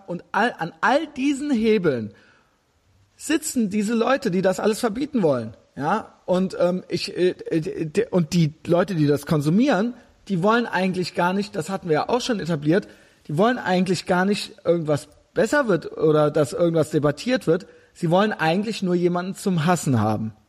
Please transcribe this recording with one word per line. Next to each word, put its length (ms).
Und 240
all, 260
an 240
all 360
diesen 340
Hebeln 640
sitzen 540
diese 240
Leute, 360
die 120
das 180
alles 200
verbieten 420
wollen, 340
ja? 380
Und, 320
ähm, 300
ich, 280
äh, 140
äh, 560
d-, 240
und 220
die 220
Leute, 280
die 120
das 200
konsumieren, 680
die 140
wollen 240
eigentlich 480
gar 180
nicht, 220
das 140
hatten 200
wir 60
ja 140
auch 120
schon 200
etabliert, 480
die 80
wollen 220
eigentlich 480
gar 180
nicht 300
irgendwas 440
besser 340
wird 280
oder 340
dass 220
irgendwas 380
debattiert 560
wird. 200
Sie 180
wollen 220
eigentlich 500
nur 120
jemanden 400
zum 320
Hassen 340
haben. 320